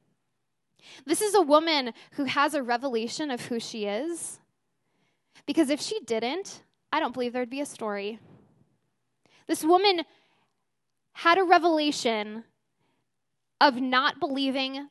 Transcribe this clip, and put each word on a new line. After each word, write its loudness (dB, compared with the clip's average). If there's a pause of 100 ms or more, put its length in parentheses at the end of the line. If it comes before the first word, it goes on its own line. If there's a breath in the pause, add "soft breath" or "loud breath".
(1040 loud breath)
This -2
is 0
a 6
woman 2 (180 loud breath)
who -4
has 0
a -2
revelation -4
of -8
who -4
she -8
is, -6 (1080 soft breath)
because 2
if -2
she -6
didn't, -6 (320)
I 2
don't -2
believe -4
there'd -4
be -8
a -6
story. -8 (1300 soft breath)
This -4
woman 4 (1080 soft breath)
had 4
a 4
revelation 2 (1160)
of 6
not 0
believing -4